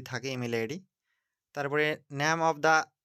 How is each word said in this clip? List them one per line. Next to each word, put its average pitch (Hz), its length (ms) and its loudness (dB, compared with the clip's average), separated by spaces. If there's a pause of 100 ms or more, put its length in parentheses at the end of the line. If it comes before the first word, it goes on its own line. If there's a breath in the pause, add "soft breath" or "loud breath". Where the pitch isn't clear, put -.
থাকে 127 260 -8
ইমেইল 123 240 -4
আইডি। 113 180 -4 (800)
তারপরে 147 300 0 (340)
name 160 300 2
of 156 60 0 (100)
the, 160 100 8 (300)